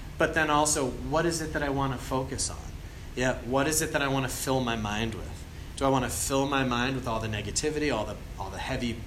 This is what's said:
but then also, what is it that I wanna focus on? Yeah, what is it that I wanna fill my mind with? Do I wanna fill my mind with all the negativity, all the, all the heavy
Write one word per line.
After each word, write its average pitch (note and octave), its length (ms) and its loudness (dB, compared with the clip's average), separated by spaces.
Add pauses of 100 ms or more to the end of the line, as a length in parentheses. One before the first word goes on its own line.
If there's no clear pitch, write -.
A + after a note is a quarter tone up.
(180)
but D#3 160 4
then D#3 160 4
also, D3 360 4 (240)
what D#3+ 160 4
is D#3+ 140 2
it D#3 120 -4
that D3+ 100 0
I C#3+ 60 0
wanna C3+ 300 0
focus C3 500 -2
on? F2 80 -6 (580)
Yeah, B2+ 200 2 (100)
what C3+ 240 2
is D#3 140 2
it D#3 100 -2
that D3 100 2
I C#3 60 2
wanna C3+ 200 2
fill C3 320 0
my A#2 160 0
mind G#2+ 380 -2
with? E2 120 -8 (500)
Do - 80 0
I C3+ 40 6
wanna C3 200 4
fill C3+ 380 2
my C#3 180 2
mind B2 320 2
with B2 100 -4
all A2+ 140 0
the A2 80 -2
negativity, C#3+ 680 0
all G#2+ 120 0
the, G2+ 100 -6 (220)
all F#2+ 100 -6
the F#2 100 -8
heavy A#2 380 -2 (100)